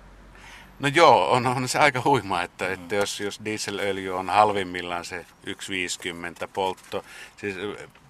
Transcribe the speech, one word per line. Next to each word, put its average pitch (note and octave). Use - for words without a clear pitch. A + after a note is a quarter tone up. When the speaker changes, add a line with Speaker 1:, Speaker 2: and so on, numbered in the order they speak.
Speaker 1:
No C#3
joo, C#3
on, B2
on B2+
se C3
aika C3
huima, G2
että, -
Speaker 2:
Mm. F#2
Speaker 1:
että F2+
jos, G2+
jos G2+
dieselöljy G2
on F#2
halvimmillaan F2+
se F2
yksi G2
viisikymmentä F2
poltto, F#2+
siis, G2+
ö, G2